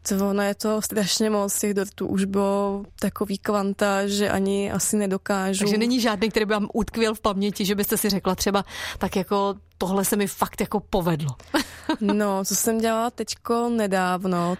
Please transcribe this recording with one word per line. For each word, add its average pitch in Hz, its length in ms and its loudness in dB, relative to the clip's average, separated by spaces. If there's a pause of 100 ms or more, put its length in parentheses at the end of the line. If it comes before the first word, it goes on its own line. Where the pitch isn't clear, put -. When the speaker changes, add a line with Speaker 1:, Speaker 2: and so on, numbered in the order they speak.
Speaker 1:
To 196 220 2
ono 202 120 0
je 202 120 0
to 214 280 -2
strašně 214 480 0
moc, 202 280 0
těch 208 160 0
dortů 196 320 -2
už 196 180 0
bylo 196 580 0 (180)
takový 202 380 -2
kvanta, 202 680 2
že 202 240 0
ani 196 420 0
asi 202 240 0
nedokážu. 196 680 0
Speaker 2:
Takže 208 140 2
není 240 220 2
žádný, 214 300 0
který 214 160 0
by 208 80 0
vám 208 200 0
utkvěl 226 400 0
v 214 60 -12
paměti, 202 440 0
že 196 100 2
byste 202 220 0
si 208 140 0
řekla 190 240 0
třeba, 196 300 2 (340)
tak 190 180 -2
jako 196 380 0 (240)
tohle 190 260 0
se 208 120 0
mi 202 100 0
fakt - 340 -4
jako 208 200 -2
povedlo. 165 500 0 (240)
<laughs> 294 140 0 (320)
Speaker 1:
No, 202 440 2
co 196 120 -4
jsem 226 240 0
dělala 226 300 0
teďko 233 580 -2
nedávno, 185 920 0